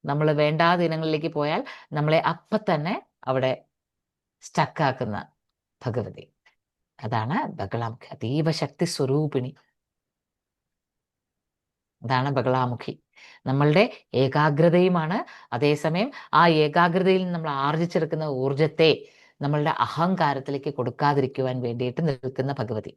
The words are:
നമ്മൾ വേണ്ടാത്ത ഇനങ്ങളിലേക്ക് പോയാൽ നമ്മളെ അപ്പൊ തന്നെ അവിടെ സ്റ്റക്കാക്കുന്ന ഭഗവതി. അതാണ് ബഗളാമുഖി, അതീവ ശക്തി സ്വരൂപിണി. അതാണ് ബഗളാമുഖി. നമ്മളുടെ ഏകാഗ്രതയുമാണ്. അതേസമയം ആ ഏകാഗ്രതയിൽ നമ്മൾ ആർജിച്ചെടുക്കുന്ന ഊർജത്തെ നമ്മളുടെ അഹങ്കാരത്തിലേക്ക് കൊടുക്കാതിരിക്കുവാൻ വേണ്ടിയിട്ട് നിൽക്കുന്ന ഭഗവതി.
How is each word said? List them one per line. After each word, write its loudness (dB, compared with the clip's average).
നമ്മൾ 0
വേണ്ടാത്ത 2
ഇനങ്ങളിലേക്ക് -2
പോയാൽ -2
നമ്മളെ 2
അപ്പൊ -6
തന്നെ 0
അവിടെ 0
സ്റ്റക്കാക്കുന്ന -2
ഭഗവതി. -6
അതാണ് -4
ബഗളാമുഖി, -8
അതീവ -2
ശക്തി -4
സ്വരൂപിണി. -2
അതാണ് 0
ബഗളാമുഖി. -2
നമ്മളുടെ 4
ഏകാഗ്രതയുമാണ്. 2
അതേസമയം 0
ആ 8
ഏകാഗ്രതയിൽ 4
നമ്മൾ -4
ആർജിച്ചെടുക്കുന്ന -2
ഊർജത്തെ 2
നമ്മളുടെ 0
അഹങ്കാരത്തിലേക്ക് -2
കൊടുക്കാതിരിക്കുവാൻ 0
വേണ്ടിയിട്ട് -4
നിൽക്കുന്ന -4
ഭഗവതി. -6